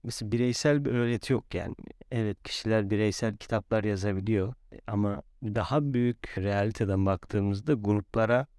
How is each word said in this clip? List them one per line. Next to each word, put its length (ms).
mesela 280
bireysel 540
bir 60
öğreti 420
yok 200
yani. 220
Evet, 320
kişiler 460
bireysel 480
kitaplar 460
yazabiliyor, 720
ama 360
daha 500
büyük 440
realiteden 680
baktığımızda 680
gruplara 760